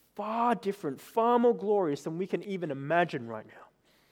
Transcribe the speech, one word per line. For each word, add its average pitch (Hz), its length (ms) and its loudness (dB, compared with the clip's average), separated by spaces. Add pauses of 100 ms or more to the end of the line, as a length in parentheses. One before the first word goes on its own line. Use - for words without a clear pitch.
(160)
far 226 400 0
different, 160 440 -6
far 233 380 2
more 240 180 6
glorious 185 480 0
than 160 140 -6
we 185 80 -4
can 180 180 -4
even 180 280 -6
imagine 139 560 0
right 110 180 -10
now. 107 80 -20 (580)